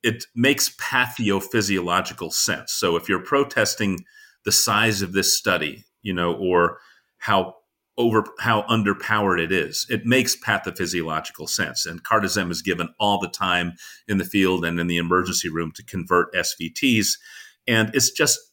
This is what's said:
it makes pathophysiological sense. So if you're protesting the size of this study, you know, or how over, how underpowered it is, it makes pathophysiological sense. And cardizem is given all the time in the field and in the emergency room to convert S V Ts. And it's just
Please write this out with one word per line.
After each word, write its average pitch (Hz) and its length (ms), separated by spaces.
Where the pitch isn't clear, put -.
it 117 220
makes 120 420
pathophysiological 98 1600
sense. - 400
So 85 240
if - 120
you're 92 140
protesting 110 800
the 98 80
size 107 480
of 92 120
this 95 240
study, 85 480
you 101 100
know, 87 220
or 87 440
how 95 360
over, 110 280
how 113 220
underpowered 101 760
it 82 120
is, 78 360
it 113 160
makes 123 320
pathophysiological 85 1120
sense. - 380
And 82 160
cardizem 98 480
is 85 120
given 87 360
all 101 220
the 90 80
time 87 460
in 101 100
the 90 60
field 92 400
and 85 160
in 87 80
the 85 80
emergency 87 520
room 82 280
to - 80
convert 87 500
S 87 240
V 82 120
Ts. 110 460
And 113 260
it's 135 160
just - 300